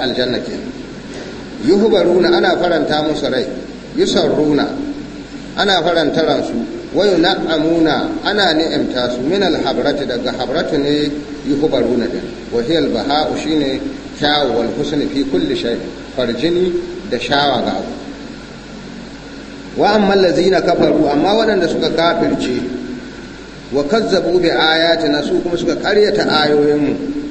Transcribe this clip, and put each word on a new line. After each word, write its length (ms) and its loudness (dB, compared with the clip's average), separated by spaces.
aljanna 340 -2
ke. 140 -8
Yuhbaruna, 720 4
ana 240 2
faranta 480 2
musu 240 -2
rai, 140 0
yusarruna, 720 2
ana 260 2
faranta 400 2
ransu, 300 0
wa 120 2
yun'amuna, 1040 2
ana 280 2
ni'imta 580 0
su, 100 -4
min 220 0
alhabrati, 640 0
daga 320 -4
habratu 400 -2
ne 320 0
yuhbaruna 580 2
din, 160 -6
wa 100 2
hiya 180 0
albaha'u, 560 0
shine 440 -2
kyawu, 380 0
wal 120 0
husni 300 -2
fi 160 -2
kulli 320 0
shay, 200 -2
farjini 560 0
da 80 -2
shawa 460 0
ga 80 -2
abu. 200 -6
Wa 160 4
ammal 260 4
ladzina 440 4
kafaru, 480 4
amma 240 2
waɗanda 340 2
suka 220 0
kafirce, 720 0
wa 120 2
kazzabu 560 2
bi 80 4
ayatina, 760 2
su 200 0
kuma 160 -2
suka 180 0
ƙaryata 480 4
ayoyinmu, 720 4